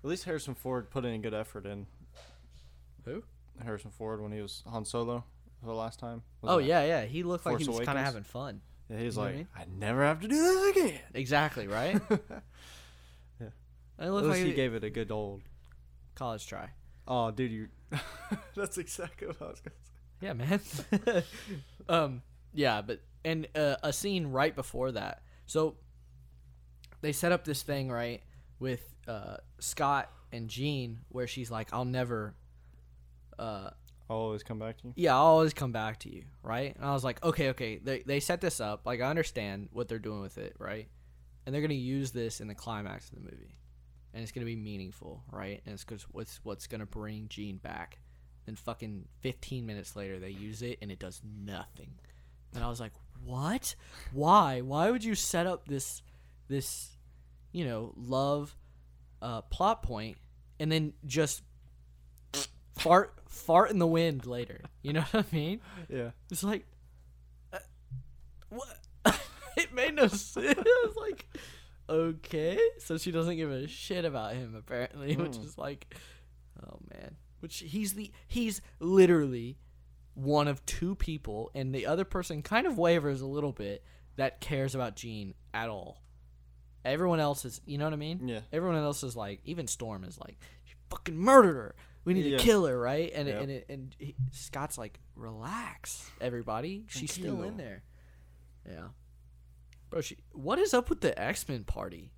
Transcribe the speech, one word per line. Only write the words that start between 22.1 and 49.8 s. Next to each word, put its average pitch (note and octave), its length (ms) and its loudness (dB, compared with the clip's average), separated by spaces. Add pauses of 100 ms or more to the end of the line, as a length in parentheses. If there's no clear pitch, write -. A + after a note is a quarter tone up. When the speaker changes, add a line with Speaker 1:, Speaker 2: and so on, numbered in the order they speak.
Speaker 2:
yeah, B2 280 4
but, G#2+ 200 -6 (220)
and, D#3+ 320 -2
uh, D3 260 4
a D3 120 0
scene F#3+ 340 0
right C#3 280 2
before B2+ 380 -2
that. G2 280 -6 (240)
So, D#3 300 0 (1300)
they D3+ 120 -2
set E3+ 180 2
up F3 140 2
this C#3+ 180 -2
thing, C#3 260 -2
right, A#2+ 320 -4 (380)
with, B2+ 220 -4 (260)
uh, G2+ 300 -8 (220)
Scott C#3 520 0 (220)
and A2+ 160 -6
Jean, B2 500 -2 (100)
where B2+ 180 -4
she's A#2+ 220 -8
like, A2 220 -6
"I'll B2+ 140 -2
never, A#2+ 500 -2 (1040)
uh," G#2 300 -6 (400)
Speaker 1:
I'll A2+ 80 -2
always A2 260 -2
come A2 160 -8
back A2 200 -8
to - 80 -16
you? B2 100 -12
Speaker 2:
"Yeah, D#3+ 180 6
I'll C#3+ 120 8
always D#3+ 260 8
come C3 180 -2
back A2 280 -4
to - 140 -12
you," - 120 -14 (180)
right? B2+ 320 -4
And - 80 -10
I C#3 100 0
was C3 120 0
like, B2 180 -4
"Okay, D#3+ 260 2
okay, A2+ 280 -4
they, C3 240 -4
they C#3 180 0
set F3 220 0
this - 180 -2
up. G#2+ 260 -4
Like, A#2+ 160 -2
I C3 80 0
understand G#2 600 -2
what A#2+ 160 -4
they're A2+ 120 -4
doing G#2+ 220 -6
with F#2+ 160 -10
it, - 220 -10
right? G#2+ 300 -8 (560)
And C3 100 -6
they're D3+ 60 0
gonna D3+ 140 0
use C3 360 -2
this A#2 300 -4
in G#2+ 60 -10
the G2+ 80 -10
climax G2+ 540 -8
of - 60 -16
the - 60 -16
movie. - 340 -18 (580)
And A2+ 100 -10
it's G#2+ 100 -10
gonna B2 120 -6
be A#2 120 -6
meaningful, G#2 760 -10
right? G2+ 340 -10
And G#2+ 80 -10
it's F#2+ 120 -12
'cause G#2+ 260 -12
what's, - 320 -12
what's G2+ 240 -10
gonna G#2+ 200 -8
bring G#2+ 420 -10
Jean G2+ 280 -8
back." - 420 -10 (460)
Then A2 100 -10
fucking G#2+ 520 -10 (120)
fifteen B2+ 460 -6
minutes G#2 320 -10